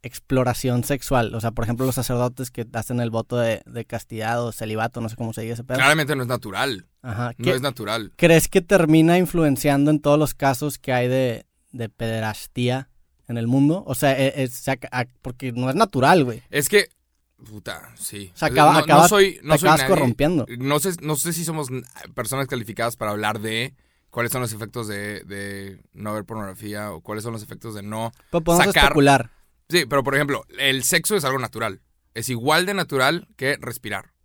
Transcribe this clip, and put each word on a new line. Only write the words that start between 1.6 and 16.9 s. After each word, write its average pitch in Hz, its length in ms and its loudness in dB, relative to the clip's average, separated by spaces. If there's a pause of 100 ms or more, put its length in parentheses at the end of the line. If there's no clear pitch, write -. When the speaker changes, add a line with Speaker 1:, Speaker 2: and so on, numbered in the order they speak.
Speaker 1:
ejemplo, 120 200 -2
los 127 100 0
sacerdotes 123 560 -2
que 117 220 -8
hacen 120 260 -4
el 117 100 -2
voto 113 280 -4
de, 117 280 0
de 113 200 -12
castidad 117 580 -6
o 117 80 -6
celibato, 110 500 -6
no 113 80 -4
sé 113 60 -12
cómo 110 180 -8
se 110 80 -8
diga 113 140 -6
ese 120 80 -12
pedo. 127 140 -6
Speaker 2:
Claramente 147 380 2
no 135 80 -4
es 120 40 -6
natural. 117 600 -6 (140)
Speaker 1:
Ajá. 120 360 -6
Speaker 2:
No 120 60 -12
Speaker 1:
¿Qué 180 80 0
Speaker 2:
es 131 100 0
natural. 113 540 -6
Speaker 1:
crees 165 320 6
que 190 140 4
termina 165 560 6
influenciando 147 720 2
en 151 80 2
todos 147 200 4
los 147 140 0
casos 139 460 0
que 131 140 -4
hay 123 140 2
de, 127 380 0 (260)
de 117 180 -8
pederastía 117 1000 -4 (380)
en 120 100 -6
el 117 100 -2
mundo? 143 400 2
O 131 80 -4
sea, 135 220 2
e-, 135 260 0
e-, 131 40 -2
se - 240 -6
ac-, - 200 -6
ac-, 123 180 -4 (120)
porque 127 300 -10
no 123 180 -2
es 131 60 -2
natural, 165 480 4
güey. 120 280 -6
Speaker 2:
Es 143 180 -2
que, 208 180 2 (640)